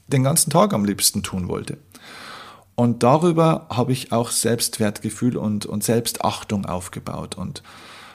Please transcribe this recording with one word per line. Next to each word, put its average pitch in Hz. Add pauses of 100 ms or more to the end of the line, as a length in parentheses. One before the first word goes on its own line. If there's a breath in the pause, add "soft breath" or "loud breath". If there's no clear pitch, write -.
den 131
ganzen 139
Tag 202
am 104
liebsten -
tun 90
wollte. - (1000 loud breath)
Und 120
darüber 160
habe 117
ich -
auch 117
Selbstwertgefühl 110
und, 104
und 104
Selbstachtung 107
aufgebaut -
und - (500 loud breath)